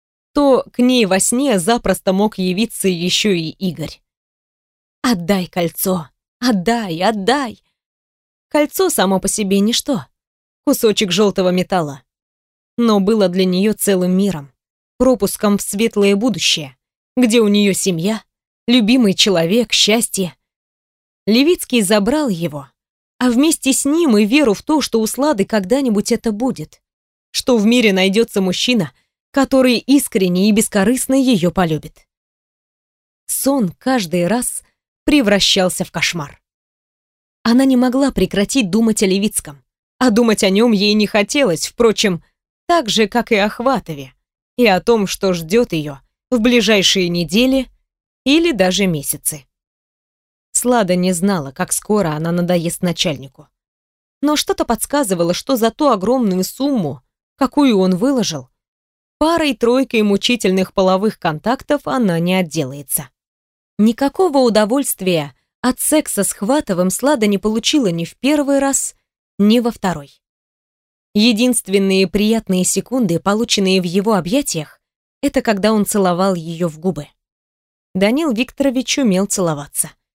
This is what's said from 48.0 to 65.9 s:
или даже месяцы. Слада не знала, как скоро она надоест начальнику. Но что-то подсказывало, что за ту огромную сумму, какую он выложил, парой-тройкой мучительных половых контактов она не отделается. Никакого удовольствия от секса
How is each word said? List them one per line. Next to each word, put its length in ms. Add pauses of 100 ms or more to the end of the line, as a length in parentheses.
или 280
даже 340
месяцы. 580 (1080)
Слада 420
не 180
знала, 380
как 220
скоро 380
она 200
надоест 520
начальнику. 640 (760)
Но 140
что-то 280
подсказывало, 720
что 220
за 160
ту 160
огромную 560
сумму, 580 (320)
какую 420
он 200
выложил, 520 (720)
парой-тройкой 840
мучительных 720
половых 460
контактов 680
она 320
не 140
отделается. 720 (720)
Никакого 600
удовольствия 960 (260)
от 200
секса 420